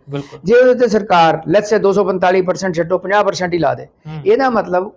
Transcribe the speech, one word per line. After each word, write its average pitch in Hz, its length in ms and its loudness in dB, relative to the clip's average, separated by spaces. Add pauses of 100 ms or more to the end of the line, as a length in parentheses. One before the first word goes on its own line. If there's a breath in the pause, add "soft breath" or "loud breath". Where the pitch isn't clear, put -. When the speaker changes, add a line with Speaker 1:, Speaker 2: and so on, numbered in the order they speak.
Speaker 1:
ਬਿਲਕੁਲ। 143 340 -12
Speaker 2:
ਜੇ 202 100 0
ਉਹਦੇ 247 260 4
ਤੇ 240 80 2
ਸਰਕਾਰ 180 480 2
let's 175 380 0
say 202 80 2
ਦੋ 196 100 2
ਸੌ 190 140 2
ਪੰਤਾਲੀ 185 360 0
ਪਰਸੈਂਟ 180 340 -2
ਛੱਡੋ, 170 220 -2
ਪੰਜਾਹ 196 260 0
ਪਰਸੈਂਟ 185 300 -4
ਹੀ 175 40 0
ਲਾ 139 160 0
ਦੇ, 123 120 -14
Speaker 1:
ਹੂੰ। 156 400 -18
Speaker 2:
ਇਹਦਾ 254 240 2
ਮਤਲਬ 180 480 -2